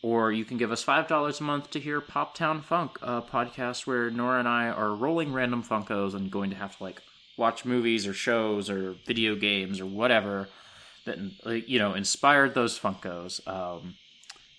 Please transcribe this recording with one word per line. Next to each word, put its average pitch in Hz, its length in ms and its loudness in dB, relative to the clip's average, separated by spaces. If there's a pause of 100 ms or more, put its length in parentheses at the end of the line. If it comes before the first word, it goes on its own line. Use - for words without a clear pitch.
or 113 280 4
you 110 140 0
can 120 140 -6
give 113 120 2
us 113 120 -4
five 151 260 2
dollars 147 320 0
a 151 40 -4
month 143 260 -4
to 151 100 -4
hear 147 200 -2
Pop 143 340 -4
Town 156 260 0
Funk, 160 420 -2
a 120 200 -2
podcast 123 640 -4
where 120 240 2
Nora 120 280 0
and 123 100 2
I 117 200 2
are 107 260 0
rolling 147 380 0
random 123 300 0
Funkos 101 520 -2
and 98 160 -4
going 98 200 -2
to 98 60 -6
have 98 200 -10
to, - 80 -10
like, 92 160 -10 (380)
watch 117 260 2
movies 117 420 2
or 98 60 -4
shows 107 560 2
or 95 260 -2 (120)
video 110 280 2
games 98 460 0
or 95 60 -6
whatever 101 600 2 (600)
that, - 100 -6 (280)
like, 113 260 -2
you 123 80 4
know, 101 160 4
inspired 135 600 4
those 117 240 2
Funkos, 90 720 -6
um, 90 460 -8 (640)